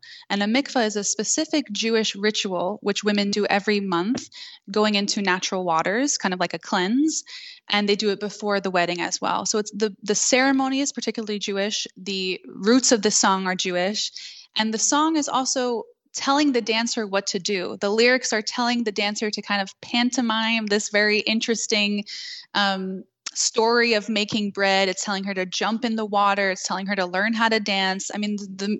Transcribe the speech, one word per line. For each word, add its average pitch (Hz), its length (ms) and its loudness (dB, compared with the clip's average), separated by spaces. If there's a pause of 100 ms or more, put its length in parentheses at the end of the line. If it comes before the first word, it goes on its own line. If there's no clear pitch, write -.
(300)
And 202 120 0
a 202 40 0
mikveh 247 400 2
is 214 100 -2
a 202 80 -2
specific 302 680 -2
Jewish 220 460 0
ritual, 196 640 -2
which 202 240 -2
women 202 260 2
do 202 160 0
every 202 320 2
month, 196 520 0 (400)
going 214 240 2
into 202 260 0
natural 190 440 0
waters, 180 520 0
kind 196 160 -2
of 180 80 -2
like 175 140 -2
a 170 40 -4
cleanse. 240 680 0 (440)
And 208 180 2
they 202 100 4
do 214 120 0
it 196 120 0
before 202 380 -2
the 190 120 -2
wedding 175 320 0
as 180 180 -4
well. 190 240 -2
So 214 140 -2
it's 214 140 -4
the, 208 300 -2
the 208 120 0
ceremony 269 680 2
is 277 120 -2
particularly 214 460 -6
Jewish. 202 480 -4 (120)
The 185 480 -4
roots 240 440 4
of 226 120 4
the 208 80 4
song 190 380 4
are 185 60 0
Jewish. 185 580 -2 (440)
And 220 160 2
the 220 60 -2
song 311 400 4
is 285 100 0
also 247 540 -2 (340)
telling 285 360 2
the 240 80 2
dancer 226 480 -2
what 196 180 0
to 202 140 -2
do. 180 400 -4
The 202 100 0
lyrics 247 420 4
are 220 80 0
telling 240 440 0
the 214 80 -2
dancer 208 400 -2
to 208 100 -6
kind 202 180 -2
of 190 200 -6
pantomime 226 840 0
this 208 240 0
very 208 280 4
interesting, 214 840 0 (500)
um, 190 480 -2 (300)
story 233 640 2
of 208 140 0
making 208 440 0
bread. 196 360 4
It's 185 140 -4
telling 190 220 -4
her 196 100 -4
to 185 100 -2
jump 214 400 -2
in 226 120 -2
the 220 80 -4
water. 202 480 2
It's 190 100 -8
telling 190 240 -4
her 202 80 -2
to 196 100 0
learn 185 280 0
how 226 160 2
to 220 100 2
dance. 196 560 -2
I 202 40 -6
mean, 208 180 -4
the, 202 440 -4